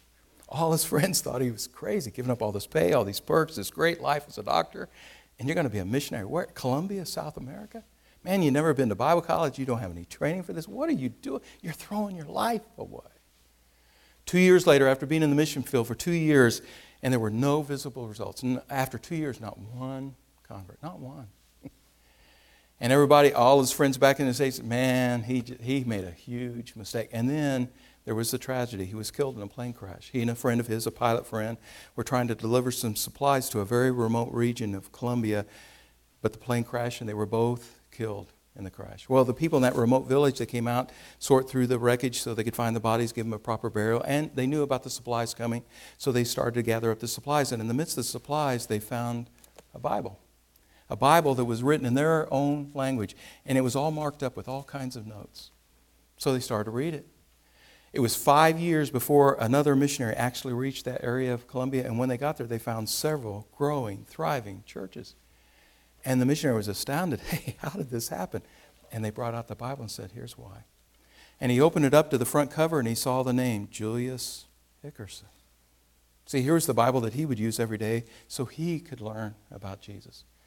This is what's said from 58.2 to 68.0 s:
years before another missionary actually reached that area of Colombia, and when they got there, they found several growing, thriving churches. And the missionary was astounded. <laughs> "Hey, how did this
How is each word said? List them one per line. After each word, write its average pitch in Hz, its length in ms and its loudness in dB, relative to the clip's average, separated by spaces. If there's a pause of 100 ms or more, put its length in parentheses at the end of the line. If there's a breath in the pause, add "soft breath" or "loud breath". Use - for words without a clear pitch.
years 160 320 2
before 139 500 6
another 139 360 4
missionary 135 380 2
actually 123 380 -2
reached 131 320 -6
that 127 200 -6
area 123 280 0
of 120 140 -6
Colombia, 131 400 -2
and 113 120 -2
when 127 100 2
they 123 80 0
got 143 200 -2
there, 120 100 -8
they 117 120 -4
found 113 300 -4
several 113 580 -4 (100)
growing, 123 520 -2
thriving 117 580 -6
churches. - 480 -14 (880 soft breath)
And 127 160 2
the 123 60 4
missionary 143 300 2
was 104 120 -2
astounded. 139 520 -4
<laughs> - 100 -10
"Hey, - 300 -6
how - 100 -8
did 160 200 -8
this 117 180 -6